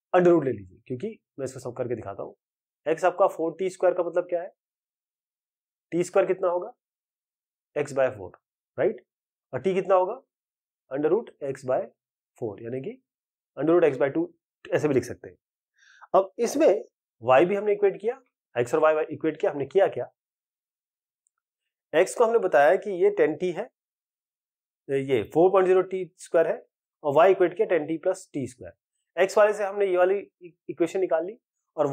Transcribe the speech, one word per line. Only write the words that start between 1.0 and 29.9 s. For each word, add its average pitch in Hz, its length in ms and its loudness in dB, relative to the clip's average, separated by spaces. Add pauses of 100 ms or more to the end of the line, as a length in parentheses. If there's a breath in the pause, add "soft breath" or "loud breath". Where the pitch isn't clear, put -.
मैं 135 60 -6
इसको 131 140 -10
सब 127 140 -12
करके 123 220 -6
दिखाता 98 280 -12
हूँ। - 120 -16 (500)
x 156 200 -4
आपका 180 220 2
फ़ोर 165 320 -4
टी 190 100 -2
स्क्वायर 180 260 0
का 175 80 -2
मतलब 175 260 -4
क्या 175 120 -4
है, 180 100 -14 (1400)
टी 175 120 -2
स्क्वायर 185 240 0
कितना 185 200 -2
होगा, 180 260 -4 (1000)
x 143 180 -6
by 131 160 0
फ़ोर, 95 280 -16 (400)
राइट, 180 280 -2 (480)
और 131 80 -6
t 190 120 -2
कितना 185 220 0
होगा, 185 260 0 (720)
under 147 200 -2
root 220 200 -2 (140)
x 139 200 -8
by 131 140 -2 (580)
four, 107 240 -8
यानी 120 200 -10
कि 220 160 -12 (600)
under 151 180 2
root 175 100 4
x 135 160 2
by 139 100 0
two, 165 160 -2 (380)
ऐसे 151 220 -2
भी 143 60 0
लिख - 100 2
सकते 101 260 -14
हैं। 87 60 -20 (800 soft breath)
अब 190 260 2
इसमें 254 440 2 (380)
y 127 240 6
भी 190 100 -2
हमने 208 180 -2
इक्वेट 196 280 0
किया, 240 200 -6 (340)
x 123 200 -2
और 156 100 2
y 156 240 2
इक्वेट 151 300 -4
किया, 190 120 -2
हमने 143 140 -6
किया 185 240 2
क्या, 131 200 -10 (1800)
x 175 220 2
को 240 100 4
हमने 226 140 2
बताया 160 360 4
कि 202 160 -6 (120)
ये 208 80 4
टेन 156 260 0
टी 180 140 -4
है, 190 180 -8 (1200)
ये 135 320 0 (120)
फ़ोर 170 180 6
पॉइंट 190 160 4
ज़ीरो 185 160 4
टी 185 260 -8 (100)
स्क्वायर 165 280 0
है, 196 140 -4 (420)
और 147 120 -2
y 165 160 6
इक्वेट 180 260 2
किया 220 100 0
टेन 160 200 -2
टी 165 100 -6
प्लस 185 360 -6
टी 139 140 -6
स्क्वायर। - 800 -6
x - 120 -2
वाले 214 160 4
से 208 100 -4
हमने 202 220 -2
ये 180 120 0